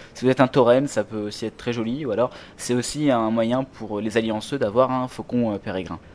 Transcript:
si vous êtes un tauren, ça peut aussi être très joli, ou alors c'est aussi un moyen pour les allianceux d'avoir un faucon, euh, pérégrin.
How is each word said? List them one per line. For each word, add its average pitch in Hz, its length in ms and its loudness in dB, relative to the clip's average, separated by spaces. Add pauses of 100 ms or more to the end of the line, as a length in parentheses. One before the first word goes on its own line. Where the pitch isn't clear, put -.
(140)
si - 100 -6
vous 127 60 6
êtes 131 100 4
un 127 80 6
tauren, 131 400 6
ça 107 160 -2
peut 110 160 -8
aussi 104 260 -6
être 107 100 -8
très - 160 -6
joli, 120 320 -4
ou 123 60 -4
alors 113 200 2 (260)
c'est - 180 -2
aussi 143 340 0
un 113 220 2
moyen 117 320 0
pour 107 380 -8
les 110 160 -2
allianceux 110 420 -2
d'avoir 123 320 2
un 127 160 -2
faucon, 117 480 -2
euh, 98 40 -4
pérégrin. 90 420 -6 (140)